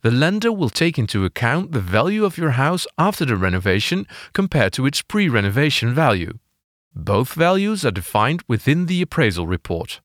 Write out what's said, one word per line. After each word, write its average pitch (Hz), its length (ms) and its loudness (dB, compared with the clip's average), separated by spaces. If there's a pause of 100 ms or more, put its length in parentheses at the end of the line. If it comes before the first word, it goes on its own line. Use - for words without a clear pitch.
the 117 100 2
lender 202 400 2
will 180 180 0
take 165 260 0
into 104 280 0
account 139 480 -2
the 123 80 -2
value 147 440 0
of 180 140 -4
your 160 120 0
house 143 360 0 (120)
after 185 260 0
the 123 100 0
renovation 95 720 0 (260)
compared 165 420 0
to 135 120 0
its - 160 -2
pre-renovation 123 880 0
value. 117 460 0 (560)
Both 101 380 0
values 190 520 2
are 120 60 2
defined 107 560 -2
within 147 400 0
the 180 160 0
appraisal 90 460 0
report. 85 560 -4